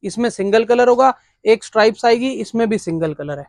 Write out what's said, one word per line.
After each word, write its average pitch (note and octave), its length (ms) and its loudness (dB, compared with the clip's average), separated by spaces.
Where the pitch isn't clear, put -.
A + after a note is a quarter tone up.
इसमें A3 260 -4
single G3+ 360 0
color A#3+ 220 2
होगा, B3+ 260 4
एक A3+ 180 2
stripes A3 420 0
आएगी, A#3 260 2
इसमें A3+ 380 -4
भी G#3+ 80 -2
single E3 360 -4
color D3 260 -10
है। C#3+ 100 -16